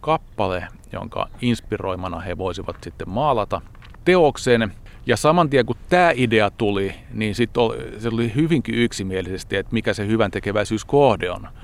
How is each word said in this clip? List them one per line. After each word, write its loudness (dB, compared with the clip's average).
kappale, -2
jonka -6
inspiroimana -4
he -8
voisivat -6
sitten -10
maalata 0
teoksen. 4
Ja 2
saman 4
tien 4
kun -4
tää 4
idea 4
tuli, -2
niin -2
sit 0
ol-, 2
se -4
tuli -2
hyvinkin 0
yksimielisesti, -2
että -4
mikä 0
se -4
hyväntekeväisyyskohde 2
on, -10